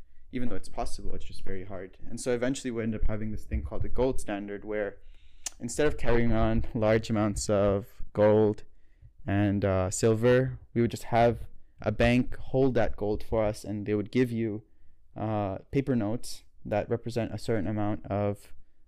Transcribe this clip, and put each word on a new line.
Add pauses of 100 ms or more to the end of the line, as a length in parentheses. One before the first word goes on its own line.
(320)
Even
though
it's
possible,
it's
just
very
hard. (100)
And
so
eventually
we
ended
up
having
this
thing
called
the
gold
standard,
where (640)
instead
of
carrying
around
large
amounts
of (280)
gold (640)
and,
uh,
silver, (140)
we
would
just
have (400)
a
bank
hold
that
gold
for
us,
and
they
would
give
you, (540)
uh, (120)
paper
notes (220)
that
represent
a
certain
amount
of, (360)